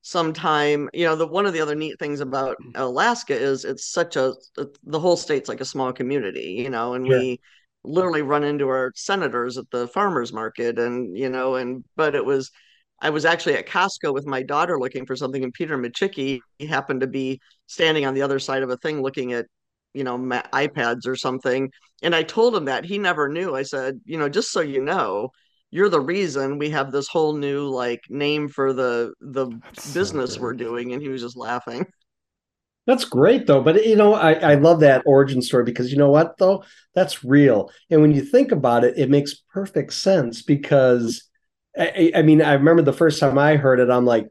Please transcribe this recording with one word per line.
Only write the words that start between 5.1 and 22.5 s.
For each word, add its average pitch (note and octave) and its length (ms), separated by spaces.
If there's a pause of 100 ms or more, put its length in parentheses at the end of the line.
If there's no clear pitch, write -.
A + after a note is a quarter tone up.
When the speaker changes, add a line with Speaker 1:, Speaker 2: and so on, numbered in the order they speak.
Speaker 1:
state's D3 320
like A2+ 120
a C3 40
small C3 280
community, G#2 680
you C3 120
know, B2 240
and B2+ 120
Speaker 2:
Sure. C3 120
Speaker 1:
we B2+ 220 (440)
literally E3 380
run D3 220
into D3 240
our C3 260
senators B2+ 640
at - 120
the A#2+ 180
farmer's E3 440
market A2+ 460
and, A#2+ 380
you C3 120
know, B2+ 280
and, B2+ 280 (120)
but D3+ 180
it B2 100
was, C3+ 260 (500)
I D3 100
was D3+ 140
actually E3 300
at - 140
Costco F3+ 440
with C#3 140
my C3+ 160
daughter D3 360
looking C3 280
for C3+ 80
something, C3 300
and B2+ 100
Peter D#3 240
Machicki, C3+ 600 (180)
he D3 80
happened C#3+ 360
to C3+ 40
be C3 340 (260)
standing D#3 400
on C3+ 80
the C3+ 80
other C3+ 180
side C3+ 240
of B2+ 60
a B2+ 60
thing D3+ 260
looking C3 300
at, A#2+ 140 (480)
you C#3 100
know, B2 140
ma-, B2+ 240 (100)
iPads C3 540
or C3 80
something. C3 560 (320)
And E3+ 120
I D#3+ 100
told A3 320